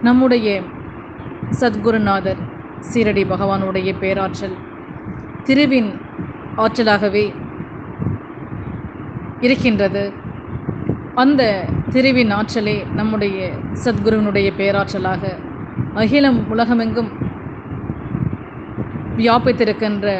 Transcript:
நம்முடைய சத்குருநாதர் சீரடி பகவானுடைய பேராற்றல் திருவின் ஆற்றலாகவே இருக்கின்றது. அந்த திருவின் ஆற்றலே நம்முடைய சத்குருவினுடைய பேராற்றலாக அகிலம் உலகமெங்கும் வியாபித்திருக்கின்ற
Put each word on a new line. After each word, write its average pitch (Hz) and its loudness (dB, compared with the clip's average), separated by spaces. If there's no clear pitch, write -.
நம்முடைய 247 6
சத்குருநாதர் 208 2
சீரடி 208 4
பகவானுடைய 190 0
பேராற்றல் 190 -2
திருவின் 262 4
ஆற்றலாகவே 208 4
இருக்கின்றது. 202 4
அந்த 277 6
திருவின் 247 6
ஆற்றலே 214 0
நம்முடைய 202 0
சத்குருவினுடைய 208 4
பேராற்றலாக 196 0
அகிலம் 254 4
உலகமெங்கும் 226 2
வியாபித்திருக்கின்ற 220 2